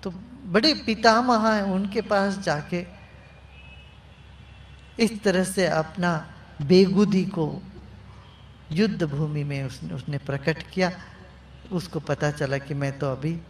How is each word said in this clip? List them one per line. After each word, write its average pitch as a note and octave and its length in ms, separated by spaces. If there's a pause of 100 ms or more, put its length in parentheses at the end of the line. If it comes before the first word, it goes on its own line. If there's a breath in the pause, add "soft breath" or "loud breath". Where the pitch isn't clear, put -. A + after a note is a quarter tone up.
तो F#3+ 80 (340)
बड़े A3 280
पितामह A3+ 800
हैं, G#3 100
उनके G3 380
पास G3 380
जाके F3 460 (2250)
इस A3 240
तरह F#3 200
से F#3 240
अपना D#3+ 680 (280)
बेगुदी F#3 640
को D3+ 360 (1080)
युद्ध G3 320
भूमि D3 400
में C#3 200
उसने, D#3 300
उसने C#3+ 240
प्रकट C#3 540
किया। F3+ 200 (800)
उसको E3 280
पता D3 320
चला C#3 260
कि C#3 160
मैं C#3 260
तो C#3 120
अभी D#3 380